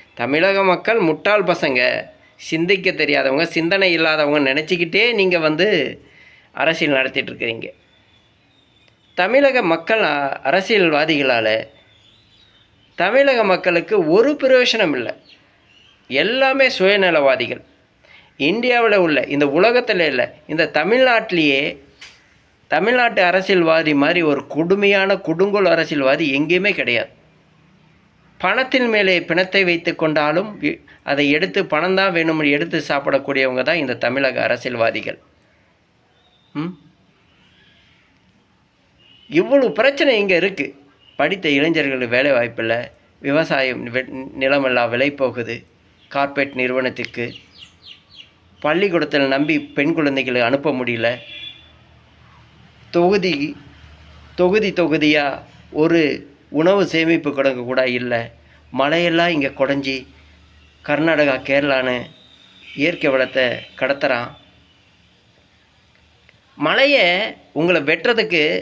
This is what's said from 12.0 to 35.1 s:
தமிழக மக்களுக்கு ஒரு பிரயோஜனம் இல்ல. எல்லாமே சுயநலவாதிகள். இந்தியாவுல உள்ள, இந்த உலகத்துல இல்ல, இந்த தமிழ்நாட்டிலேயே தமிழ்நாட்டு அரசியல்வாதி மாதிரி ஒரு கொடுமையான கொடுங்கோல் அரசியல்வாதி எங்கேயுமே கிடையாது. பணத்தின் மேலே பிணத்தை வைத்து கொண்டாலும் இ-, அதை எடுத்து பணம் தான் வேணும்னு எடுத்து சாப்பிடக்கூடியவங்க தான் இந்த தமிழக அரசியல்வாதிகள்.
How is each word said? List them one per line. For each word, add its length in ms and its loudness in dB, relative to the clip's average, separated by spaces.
தமிழக 480 2
மக்களுக்கு 640 0
ஒரு 240 4
பிரயோஜனம் 600 2
இல்ல. 260 -6
எல்லாமே 600 0
சுயநலவாதிகள். 920 2
இந்தியாவுல 580 2
உள்ள, 280 2
இந்த 220 0
உலகத்துல 540 2
இல்ல, 360 0
இந்த 260 -2
தமிழ்நாட்டிலேயே 1040 0
தமிழ்நாட்டு 560 2
அரசியல்வாதி 720 2
மாதிரி 280 2
ஒரு 260 0
கொடுமையான 720 2
கொடுங்கோல் 480 0
அரசியல்வாதி 720 2
எங்கேயுமே 340 0
கிடையாது. 360 -2
பணத்தின் 500 0
மேலே 200 2
பிணத்தை 400 0
வைத்து 220 -2
கொண்டாலும் 480 0
இ-, 100 -8
அதை 140 0
எடுத்து 240 -2
பணம் 260 0
தான் 160 0
வேணும்னு 400 0
எடுத்து 220 -4
சாப்பிடக்கூடியவங்க 800 -2
தான் 140 0
இந்த 220 -6
தமிழக 320 -2
அரசியல்வாதிகள். 720 -4